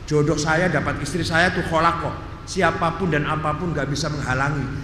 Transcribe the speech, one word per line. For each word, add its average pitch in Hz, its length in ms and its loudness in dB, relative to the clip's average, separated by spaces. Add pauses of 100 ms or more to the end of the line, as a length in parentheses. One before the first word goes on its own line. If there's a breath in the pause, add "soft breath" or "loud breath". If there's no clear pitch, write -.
Jodoh 151 320 2
saya 160 320 2
dapat 143 320 0
istri 165 240 -4
saya 165 240 4
tuh 180 240 0
kholako. 160 400 2 (320)
Siapapun 170 640 0
dan 151 160 2
apapun 151 480 -2
gak 139 160 -2
bisa 147 240 -2
menghalangi. 135 560 0 (160 loud breath)